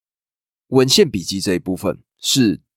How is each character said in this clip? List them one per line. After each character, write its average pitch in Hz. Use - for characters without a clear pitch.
文 131
献 156
笔 101
记 95
这 95
一 87
部 92
分 90
是 113